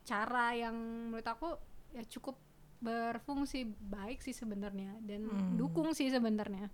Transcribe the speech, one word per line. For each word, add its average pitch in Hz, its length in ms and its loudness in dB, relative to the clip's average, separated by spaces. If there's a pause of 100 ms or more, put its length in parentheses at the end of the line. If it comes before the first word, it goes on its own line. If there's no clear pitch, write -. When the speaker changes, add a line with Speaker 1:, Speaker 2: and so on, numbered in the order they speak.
Speaker 1:
cara 233 480 4
yang 233 240 0 (320)
menurut 226 180 -4
aku - 220 -2 (420)
ya 233 160 -8
cukup - 300 -8 (420)
berfungsi 233 880 0
baik 208 560 -4
sih 262 100 -4
sebenarnya 202 680 -4
dan 208 260 -4
Speaker 2:
Hmm. 196 300 2
Speaker 1:
dukung 320 360 4
sih 294 160 2
sebenarnya. 214 680 2